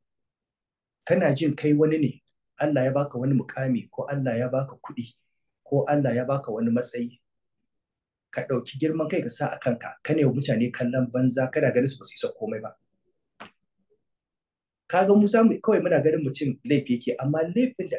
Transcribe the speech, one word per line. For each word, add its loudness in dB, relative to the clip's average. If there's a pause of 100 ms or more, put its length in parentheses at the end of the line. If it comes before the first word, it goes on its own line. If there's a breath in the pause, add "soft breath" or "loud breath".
(1080)
Kana 2
jin -2
kai 0
wani 2
ne, -2 (360)
Allah 0
ya 2
baka -2
wani 0
mukami, -2
ko -8
Allah -4
ya 0
baka -4
kuɗi, -14 (500)
ko 0
Allah 2
ya -2
baka -4
wani 0
matsayi. -4 (1120)
Ka -8
ɗauki -6
girman 0
kai -2
ka -4
sa -6
a -12
kanka, -4
ka 0
ne 4
wa 4
mutane 0
kallon -2
banza, 0
kana 2
ganin 2
su -8
ba -18
su -14
isa -6
komai -8
ba. -14 (2250)
Kaga 4
mu 8
za 4
mu, 8
kawai 4
muna 4
ganin 2
mutum -4
laifi 2
yake, -4
amma 0
laifin -2
da -4